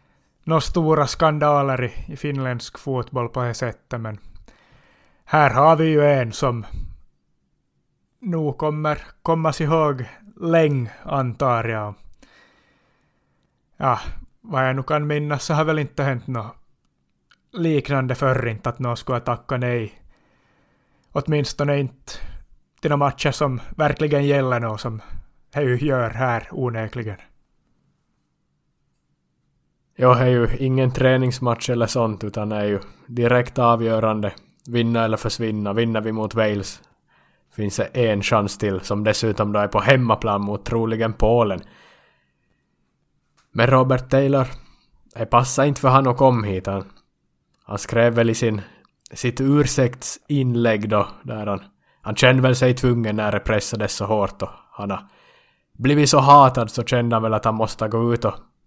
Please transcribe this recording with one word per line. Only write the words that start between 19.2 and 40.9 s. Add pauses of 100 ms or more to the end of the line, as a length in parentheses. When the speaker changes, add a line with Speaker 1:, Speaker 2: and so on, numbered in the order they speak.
Speaker 1:
tackat
nej. (1080)
Åtminstone
inte (680)
till
några
matcher
som (160)
verkligen
gäller
något,
som (500)
det
ju
gör
här
onekligen. (2750)
Speaker 2:
Ja,
det
är
ju
ingen
träningsmatch
eller
sånt,
utan
det
är
ju (260)
direkt
avgörande. (360)
Vinna
eller
försvinna.
Vinner
vi
mot
Wales (720)
finns
det
en
chans
till,
som
dessutom
då
är
på
hemmaplan
mot
troligen